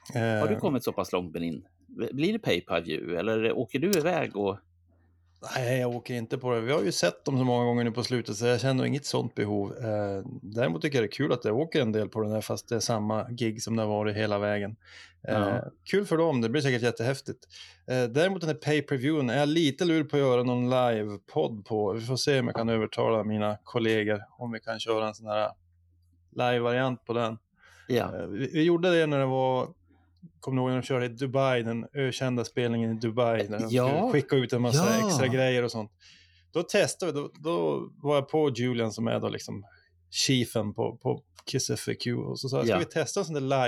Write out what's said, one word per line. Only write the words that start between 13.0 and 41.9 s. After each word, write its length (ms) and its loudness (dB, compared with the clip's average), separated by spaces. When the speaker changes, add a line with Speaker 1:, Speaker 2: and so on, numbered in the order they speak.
Speaker 2:
gig 320 -4
som 140 -4
det 60 0
har 60 0
varit 280 0
hela 220 0
vägen. 380 -2
Eh, 100 0
Speaker 1:
Ja. 260 0
Speaker 2:
kul 160 2
för 100 0
dem, 240 2
det 80 2
blir 140 0
säkert 200 2
jättehäftigt. 640 -2
Eh, 180 0
däremot 360 2
den 100 -2
här 60 -2
pay-per-viewen 760 0
är 80 2
jag 100 4
lite 360 2
lur 200 4
på 120 -2
att 60 4
göra 200 4
någon 280 0
live-podd 920 0
på. 280 0
Vi 80 -4
får 160 -4
se 240 2
om 60 0
jag 100 -4
kan 120 -2
övertala 560 0
mina 400 -2
kollegor 560 0
om 140 -8
vi 80 -8
kan 200 -8
köra 280 0
en 60 -8
sån 120 -18
här 240 0
live-variant 680 0
på 80 -4
den. 260 -2
Speaker 1:
Ja. 320 0
Speaker 2:
Eh, 60 -8
vi, 260 -6
vi 100 2
gjorde 380 4
det 60 4
när 120 2
det 80 2
var, 420 0
kommer 160 -4
ni 60 2
ihåg 80 2
när 60 0
de 60 -2
körde 240 0
i 20 0
Dubai, 540 2
den 320 -4
ökända 500 0
spelningen 520 0
i 40 -6
Dubai, 460 2
där 120 -4
de 120 0
Speaker 1:
Ja. 180 2
Speaker 2:
skulle 240 2
skicka 240 2
ut 160 2
en 100 2
massa 380 4
Speaker 3:
Ja. 80 2
Speaker 2:
extra 180 4
grejer 360 2
och 80 0
sånt. 200 -6
Då 100 0
testade 500 2
vi, 80 -2
då, 100 -6
då 480 -2
var 120 2
jag 140 2
på 220 2
Julian 420 0
som 140 -2
är 140 0
då 80 -2
liksom 360 -8
chiefen 640 0
på, 220 -4
på 260 -4
Kiss 260 -4
F 180 -6
A 120 0